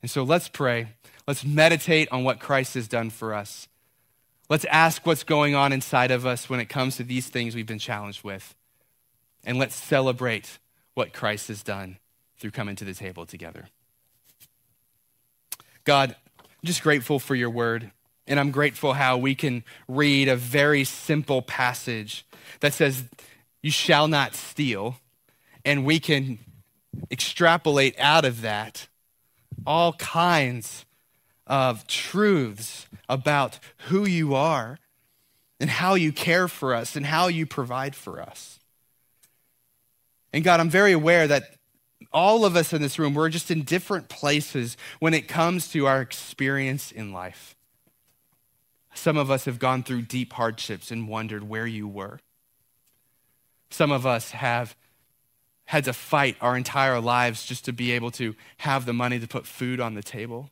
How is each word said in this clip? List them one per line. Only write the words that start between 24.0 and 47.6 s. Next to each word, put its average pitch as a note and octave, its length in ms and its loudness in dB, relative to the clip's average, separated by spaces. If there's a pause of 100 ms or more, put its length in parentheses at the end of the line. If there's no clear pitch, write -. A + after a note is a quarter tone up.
not C#3 260 0
steal," A#2+ 600 -4 (680)
and C#3 220 0
we D#3 160 4
can C3+ 380 -2 (680)
extrapolate D#3+ 880 4
out D3+ 260 6
of A#2 160 0
that A2 480 -6 (760)
all E3 280 2
kinds D3+ 920 0 (600)
of C3 420 0
truths C#3+ 1000 -2 (200)
about C3+ 520 0 (260)
who G3 200 2
you D#3+ 300 2
are C3+ 440 0 (800)
and C3+ 120 -2
how F#3 240 2
you E3 180 4
care F3 380 2
for B2+ 260 -2
us A#2 220 -6
and C#3+ 80 -4
how D#3+ 220 2
you E3 180 -2
provide C3 500 -6
for - 260 -14
us. - 380 -18 (1700)
And D3+ 100 0
God, F3 160 6
I'm E3 100 2
very G3 220 6
aware D#3+ 380 6
that C#3+ 140 4 (720)
all G#3 320 6
of F3 100 4
us E3+ 180 2
in D#3 80 0
this C#3+ 180 -2
room, D3 140 2
we're D#3 160 2
just D#3+ 220 -4
in D#3+ 120 -2
different D#3+ 440 -4
places C#3+ 720 -2 (220)
when D#3+ 140 2
it D3+ 140 0
comes E3+ 420 0
to C#3 180 2
our C3+ 140 4
experience C3+ 880 -4
in G#2+ 200 -10
life. F2+ 440 -14 (1400)